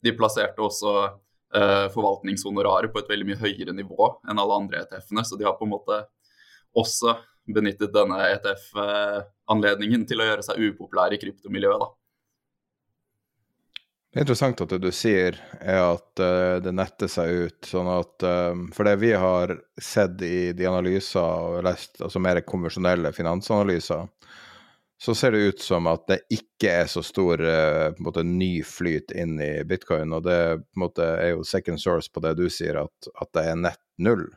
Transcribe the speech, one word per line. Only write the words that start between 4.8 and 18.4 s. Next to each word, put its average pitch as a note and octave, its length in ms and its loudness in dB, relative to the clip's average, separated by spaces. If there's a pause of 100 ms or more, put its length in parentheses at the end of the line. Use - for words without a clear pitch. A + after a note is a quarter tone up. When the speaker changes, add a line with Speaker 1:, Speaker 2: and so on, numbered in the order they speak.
Speaker 1:
E - 40 -8
T F#2+ 120 -16
F-ene, G#2+ 280 -4
så A2+ 100 -8
de G#2 100 -4
har G2 120 2
på A2 80 -6
en G2+ 140 -4
måte G#2+ 260 -4 (680)
også A#2 420 2 (300)
benyttet G#2 460 0
denne G2 280 4
E F#2+ 160 2
T G2+ 160 -2
F-anledningen G#2 1500 -2
til A#2+ 100 -4
å A2 120 2
gjøre G2+ 140 0
seg G#2+ 140 -4
upopulær F#2+ 560 0
i G#2 40 -4
kryptomiljøet, G2 640 -2
da. - 80 -2 (2250)
Speaker 2:
Det C#3 80 0
er - 20 4
interessant C3 380 2
at E2 80 -4
det F#2 120 -2
du F#2 140 0
sier F#2 400 2 (240)
er F#2 220 2 (120)
at, - 300 -8
eh, F2+ 400 2
det F#2 80 -4
netter F#2 400 -4
seg E2+ 160 -2 (180)
ut, - 160 -12
sånn F2+ 280 -4 (100)
at, - 240 -6
eh, F2+ 320 0 (180)